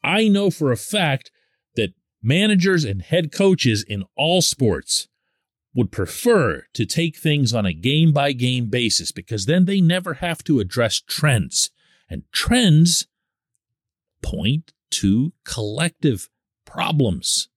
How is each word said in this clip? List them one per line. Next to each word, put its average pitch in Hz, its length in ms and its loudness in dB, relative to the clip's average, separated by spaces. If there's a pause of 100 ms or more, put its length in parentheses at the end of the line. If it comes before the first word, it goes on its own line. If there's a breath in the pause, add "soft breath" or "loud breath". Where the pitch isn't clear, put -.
I 214 260 2
know 202 220 2
for 139 220 0
a 113 40 0
fact 165 540 -2 (460)
that 104 160 -2 (300)
managers 180 640 2
and 98 180 -4
head 165 280 -2
coaches 131 520 2
in 101 220 -8 (120)
all 170 240 2
sports - 680 -2 (680)
would 123 180 -2
prefer 120 800 0
to 117 120 -4
take 165 320 -4
things 143 380 0
on 107 120 0
a 90 60 0
game-by-game 127 1000 0
basis, 113 420 -2
because 101 340 -8
then 175 200 2
they 196 140 0
never 180 340 0
have 170 300 -6
to 139 160 2
address 104 400 -2
trends. - 680 -2 (380)
And - 240 -10
trends 175 760 4 (1160)
point 131 500 -4 (200)
to 113 400 0 (120)
collective 123 840 -4 (360)
problems - 920 -2